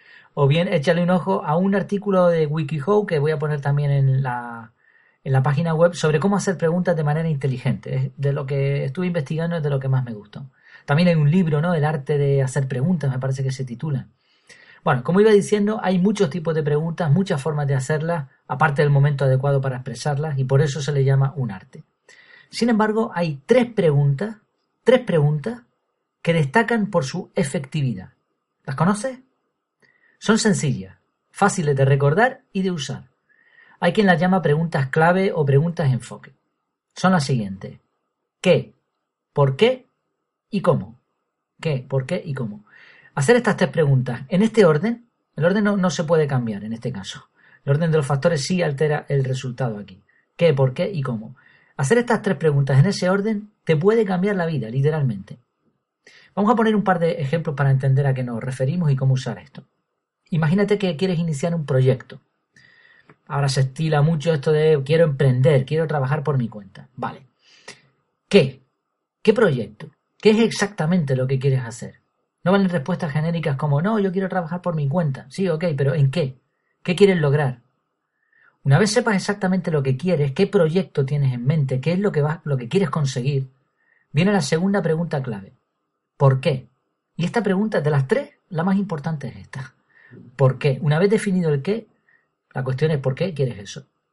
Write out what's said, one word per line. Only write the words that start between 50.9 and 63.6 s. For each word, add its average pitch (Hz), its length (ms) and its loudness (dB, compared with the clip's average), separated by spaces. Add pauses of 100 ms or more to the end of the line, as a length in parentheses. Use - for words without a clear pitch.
cómo? 113 340 -8 (400)
Hacer 143 220 2
estas 240 240 0
tres 180 160 -2
preguntas 143 420 2
en 151 60 8
ese 190 240 0
orden 208 420 -2 (140)
te 160 100 2
puede 208 300 2
cambiar 190 320 -2
la 170 80 -2
vida, 151 240 -4
literalmente. 135 680 -2 (960)
Vamos 202 180 2
a 240 40 4
poner 220 200 2
un 196 80 0
par 180 160 2
de 170 220 -2
ejemplos 160 340 -4
para 139 160 2
entender 135 360 2
a 131 60 2
qué 127 100 -4
nos 120 180 -8
referimos 151 500 -2
y 131 40 2
cómo 131 180 2
usar 127 260 -4
esto. - 260 -20 (640)
Imagínate 196 480 2
que 185 180 -2
quieres 180 240 -2
iniciar 170 340 -2
un 160 120 -4
proyecto. 131 560 0 (1080)
Ahora 143 220 -2
se 135 120 0